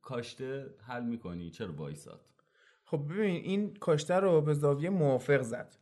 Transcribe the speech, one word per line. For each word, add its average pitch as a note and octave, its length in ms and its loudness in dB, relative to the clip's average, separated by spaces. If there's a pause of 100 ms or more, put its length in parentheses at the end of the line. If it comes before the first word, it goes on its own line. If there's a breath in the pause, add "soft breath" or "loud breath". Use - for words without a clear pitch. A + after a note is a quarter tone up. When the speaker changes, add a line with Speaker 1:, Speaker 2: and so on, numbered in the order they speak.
Speaker 1:
کاشته C3 640 -8 (160)
حل B2 240 -8
می‌کنی. F2 440 -6
چرا F2+ 240 -8
وایساد؟ D2 520 -12 (580 soft breath)
Speaker 2:
خب D3 260 -4
ببین، G3 260 0
این G3 380 -2
کاشته D#3 400 0
رو F3+ 280 6
به D3+ 120 2
زاویهٔ D3 360 2
موافق C#3+ 520 4
زد. A#2 400 -6